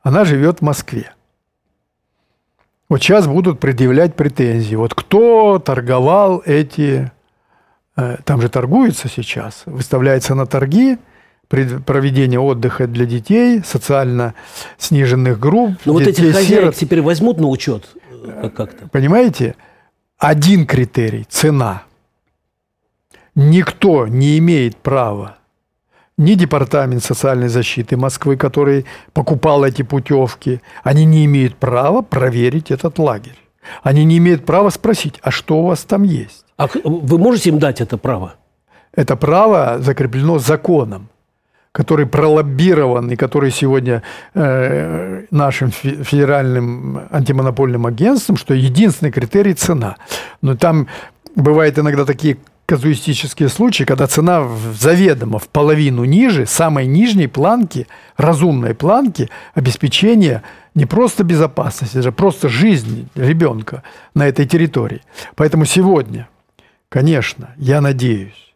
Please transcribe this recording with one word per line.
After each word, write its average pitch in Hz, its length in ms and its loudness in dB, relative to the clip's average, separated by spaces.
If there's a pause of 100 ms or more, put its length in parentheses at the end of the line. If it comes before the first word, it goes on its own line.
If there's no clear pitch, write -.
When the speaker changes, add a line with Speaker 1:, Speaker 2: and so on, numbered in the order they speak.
Speaker 1:
Она 156 240 2
живет 156 340 0
в - 40 -4
Москве. 131 500 -6 (1800)
Вот 143 120 0
щас 196 240 4
будут 160 360 0
предъявлять 135 540 2
претензии. 117 600 -2
Вот 113 180 -2
кто 220 680 2
торговал 143 880 0
эти, 143 640 -2 (880)
э, 123 300 -4
там 131 160 0
же 117 80 0
торгуются 139 580 0
сейчас, - 580 -10
выставляется 131 680 -2
на 135 100 -2
торги 170 520 0 (500)
пред-, 131 380 -4
проведение 135 560 0
отдыха 135 440 -2
для 120 200 -2
детей, 208 580 0
социально 123 680 -2 (440)
сниженных 127 640 0
групп, 190 460 0
Speaker 2:
Ну 151 80 2
вот 160 80 2
этих 139 160 2
Speaker 1:
детей 165 160 4
Speaker 2:
хозяек 196 300 4
Speaker 1:
сирот. 165 120 0
Speaker 2:
теперь 165 260 0
возьмут 170 380 0
на 160 80 2
учет, 127 380 -6 (260)
э, 113 420 -12
как-то? - 360 -12
Speaker 1:
Понимаете? 156 680 0 (640)
Один 156 460 4
критерий — 113 640 -2
цена. 127 540 -2 (1500)
Никто 156 720 2
не 135 300 2
имеет 156 400 0
права, 107 580 -4 (840)
ни 165 180 4
Департамент 139 680 0
социальной 127 460 -2
защиты 120 480 -2
Москвы, 135 400 -2
который 139 480 0 (260)
покупал 143 540 0
эти 135 160 -2
путевки, 131 800 -2 (220)
они 143 200 2
не 156 220 4
имеют 135 300 2
права 139 480 0
проверить 131 680 -2
этот 151 280 -4
лагерь. 127 380 -4 (440)
Они 147 240 4
не 165 140 4
имеют 170 260 4
права 190 240 2
спросить: 185 540 -4
"А 127 80 -2
что - 260 -4
у 165 80 0
вас 175 180 -2
там 196 200 0
есть?" 139 420 -4 (100)
Speaker 2:
А 143 140 -2
к-, 285 160 -6
вы 156 320 0
можете 202 320 2
им 151 100 2
дать 143 220 0
это 113 160 -6
право? 98 380 -6 (600)
Speaker 1:
Это 139 220 0
право 151 600 2
закреплено 135 580 0
законом, 123 720 -2 (600)
который 151 340 0
пролоббирован 147 1040 2
и 123 60 -4
который 139 340 -2
сегодня, 127 540 -2 (320)
э, 160 960 -2
нашим 139 400 0
фе-, 139 320 -8
федеральным 131 1080 -2
антимонопольным 131 760 -2
агентством, 190 500 0
что - 160 -4
единственный 135 580 2
критерий — 190 440 0
цена. 117 400 -2 (480)
Но 135 120 0
там 156 320 2 (480)
бывают 151 440 2
иногда 143 260 0
такие 139 320 -2 (300)
казуистические 143 840 -2
случаи, 202 360 0
когда 135 220 0
цена 165 340 2
в-, 113 380 -8
заведомо 135 600 2
в - 100 -14
половину 147 560 0
ниже 165 400 2
самой 151 400 0
нижней 185 420 2
планки, 175 600 -2 (300)
разумной 147 580 0
планки 185 540 0 (260)
обеспечения 143 880 2 (320)
не 147 100 2
просто 214 380 0
безопасности, 151 760 -2
это 127 140 0
просто 156 380 0
жизни 120 640 0
ребенка 131 680 -2 (320)
на 143 140 2
этой 143 180 0
территории. 135 560 -2 (340)
Поэтому 156 300 2
сегодня, 139 640 0 (580)
конечно, 131 680 -2
я 147 240 0
надеюсь 123 760 -4